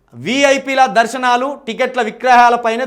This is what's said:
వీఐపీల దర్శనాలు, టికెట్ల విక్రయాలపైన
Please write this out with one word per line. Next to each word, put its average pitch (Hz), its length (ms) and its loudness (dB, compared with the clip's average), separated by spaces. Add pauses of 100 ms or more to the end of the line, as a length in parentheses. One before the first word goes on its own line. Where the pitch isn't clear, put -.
(140)
వీఐపీల 269 680 0 (160)
దర్శనాలు, 247 500 0 (180)
టికెట్ల 254 420 -4
విక్రయాలపైన 240 800 2